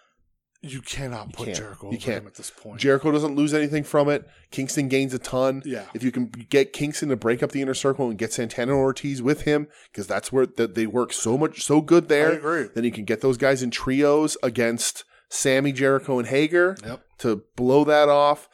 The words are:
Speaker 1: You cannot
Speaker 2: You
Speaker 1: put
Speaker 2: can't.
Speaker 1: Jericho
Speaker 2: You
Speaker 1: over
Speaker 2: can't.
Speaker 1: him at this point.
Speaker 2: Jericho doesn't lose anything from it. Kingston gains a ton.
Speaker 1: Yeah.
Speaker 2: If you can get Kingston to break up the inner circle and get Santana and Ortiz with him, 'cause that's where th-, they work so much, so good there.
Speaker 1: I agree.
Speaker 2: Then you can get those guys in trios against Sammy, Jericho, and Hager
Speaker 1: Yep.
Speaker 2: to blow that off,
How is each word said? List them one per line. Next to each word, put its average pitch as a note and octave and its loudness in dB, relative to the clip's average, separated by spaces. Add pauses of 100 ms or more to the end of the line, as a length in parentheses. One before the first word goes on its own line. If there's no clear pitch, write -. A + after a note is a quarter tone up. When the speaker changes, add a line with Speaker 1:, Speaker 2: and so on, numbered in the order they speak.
(640)
Speaker 1:
You C3+ -12
cannot B2 -10
Speaker 2:
You - -18
Speaker 1:
put A#2+ -12
Speaker 2:
can't. G2 -8
Speaker 1:
Jericho G#2 -14
Speaker 2:
You A2+ -8
Speaker 1:
over - -10
Speaker 2:
can't. G#2 -4
Speaker 1:
him - -20
at - -20
this - -16
point. G#2+ -18
Speaker 2:
Jericho C#3 2
doesn't D3+ 0
lose D3 2
anything D3+ 0
from D3 2
it. - -2 (240)
Kingston C3+ -2
gains C3+ 0
a B2+ -2
ton. C3 -2
Speaker 1:
Yeah. A#2+ -8 (100)
Speaker 2:
If A2+ -8
you B2+ 2
can B2 -2
get C#3 0
Kingston D3 -4
to B2+ 2
break A#2 0
up C#3 -2
the C#3 -4
inner C3 -2
circle C3+ -2
and G#2+ -8
get A2 -6
Santana B2 -4
and C#3 2
Ortiz C3+ -2
with D3 2
him, D3 2 (260)
'cause G2+ -10
that's - -4
where C3 4
th-, A2+ -2
they A2+ 0
work A2+ -2
so A2+ -2
much, D#3+ -2
so D3+ 4
good E3 4
there. D3+ 4
Speaker 1:
I - 2
agree. D3+ -2
Speaker 2:
Then A#2 -2
you A#2+ 0
can A2 -10
get A2 -2
those C3+ 2
guys C3+ 2
in A#2+ -2
trios D3 2
against A#2 -2 (260)
Sammy, C#3 0
Jericho, C3+ 0
and A#2 -4
Hager E3+ 2 (100)
Speaker 1:
Yep. A#2 -12 (180)
Speaker 2:
to A2 -2 (120)
blow B2+ 4
that D3 6
off, C#3+ 4